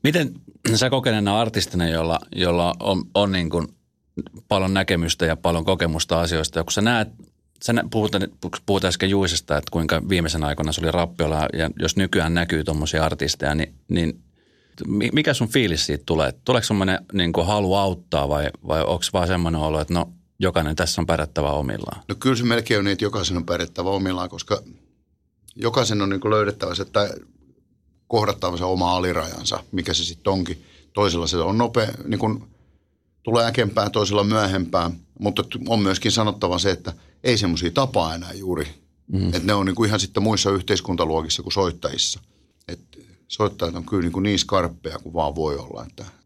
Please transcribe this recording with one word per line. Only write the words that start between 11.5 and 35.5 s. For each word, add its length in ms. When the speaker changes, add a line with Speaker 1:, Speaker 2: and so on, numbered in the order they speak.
Speaker 1:
ja 260
jos 180
nykyään 380
näkyy 300
tommosia 400
artisteja, 500
niin, 200
niin 340
mi-, 260
mikä 220
sun 140
fiilis 380
siitä 200
tulee? 260
Tuleeko 220
semmoinen 320
niin 200
kuin 140
halu 280
auttaa 540
vai, 220
vai 160
onks 280
vaan 160
semmoinen 320
olo, 200
että 140
no, 180
jokainen 380
tässä 240
on 60
pärjättävä 440
omillaan? 580
Speaker 2:
No 60
kyllä 220
se 80
melkein 340
on 60
niin, 80
että 120
jokaisen 320
on 100
pärjättävä 440
omillaan, 380
koska 340
jokaisen 460
on 80
niin 100
kuin 100
löydettävä 440
se, 100
tai 240
kohdattava 480
se 80
oma 320
alirajansa, 760
mikä 220
se 100
sitten 280
onkin. 320
Toisella 340
se 100
on 220
nopea, 300
niin 140
kuin 260
tulee 240
äkempää, 440
toisella 340
myöhempää, 680
mutta 240
t-, 260